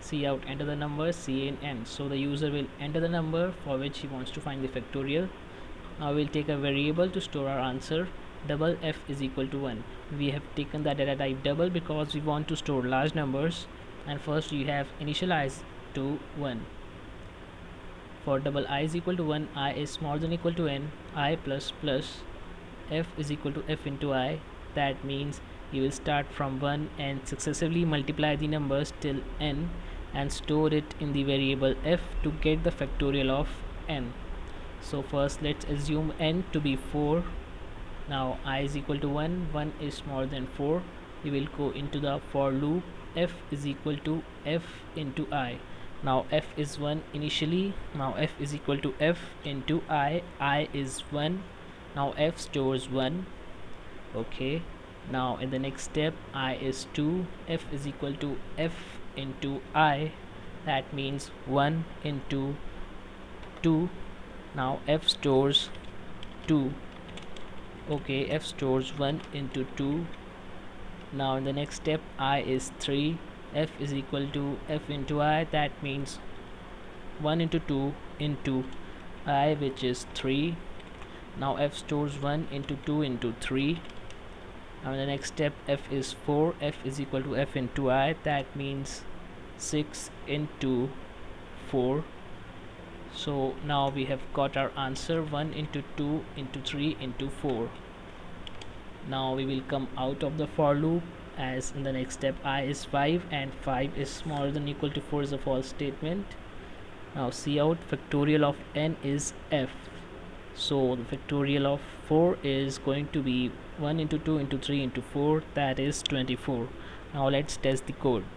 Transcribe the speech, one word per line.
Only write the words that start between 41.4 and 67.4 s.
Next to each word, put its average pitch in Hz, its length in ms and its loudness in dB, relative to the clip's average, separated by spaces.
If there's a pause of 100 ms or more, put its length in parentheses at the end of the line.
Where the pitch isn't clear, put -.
go 143 140 0
into 143 280 -2
the 143 220 2 (100)
for 139 200 4
loop, 147 340 2 (320)
f 170 180 2 (160)
is 143 160 -2
equal 143 320 0
to 156 240 0 (220)
f 165 200 2 (320)
into 151 360 -2
I. 127 260 0 (420)
Now 131 300 4
f 151 160 2 (100)
is 147 220 -2
one 147 240 0 (100)
initially, 160 600 2 (180)
now 135 220 0
f 151 240 2
is 143 160 -2
equal 143 240 0
to 139 220 0
f 165 180 4 (260)
into 143 460 0
I, 151 320 4 (160)
I 143 340 4
is 139 280 -2 (100)
one, 156 320 0 (540)
now 139 200 2
f 156 220 4
stores 131 500 2
one. 135 380 2 (880)
Okay, 131 480 -2 (480)
now 127 280 0
in 131 120 -2
the 131 80 0
next 135 240 -2
step, 156 320 2 (180)
I 131 220 0
is 135 400 -2
two, 170 320 2 (220)
f 165 240 -2
is 143 120 -4
equal 139 300 -2
to 143 240 -2 (180)
f 165 180 0 (420)
into 139 440 -4 (140)
I, 151 380 6 (540)
that 135 280 2
means 139 380 -2 (140)
one 143 380 4 (200)
into 139 500 0 (1080)
two. 165 300 6 (640)
Now 135 320 0
f 156 220 4
stores 139 600 6 (800)
two. 143 280 6 (1160)